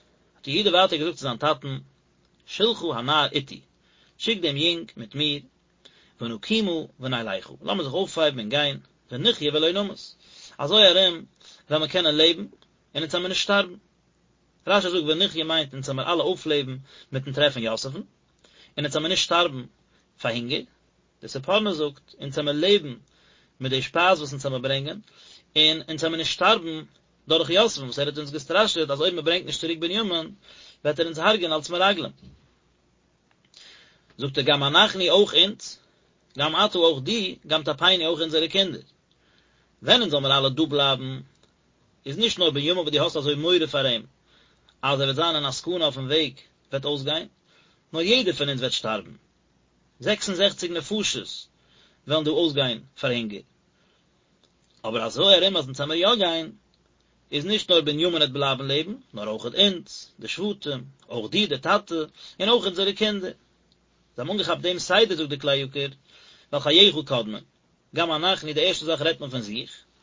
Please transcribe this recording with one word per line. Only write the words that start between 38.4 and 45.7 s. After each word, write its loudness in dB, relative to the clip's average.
קינדער. -2
ווען 4
אונז -2
זאלן 2
מיר 4
אלע 2
דא 0
בלייבן, 0
איז -8
נישט 0
נאר 2
בנימין, 0
וואו -2
די 2
האסט 0
אזוי 0
מורא 2
פאר 0
אים. -2
אז 2
ער 0
וועט 0
זיין, 0
אין -2
דער -2
עסקנה -4